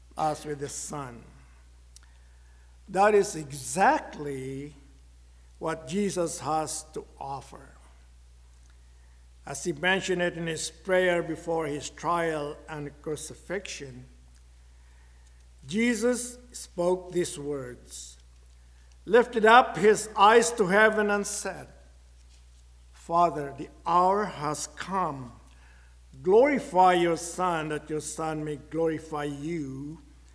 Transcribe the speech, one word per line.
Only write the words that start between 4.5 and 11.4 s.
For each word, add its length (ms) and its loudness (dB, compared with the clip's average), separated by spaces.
what 280 -6
Jesus 540 -2
has 520 -4
to 140 -12
offer. 580 -12
As 180 -10
he 80 -4
mentioned 500 0
it 140 -2
in 100 -6
his 240 -6
prayer 520 2
before 440 -4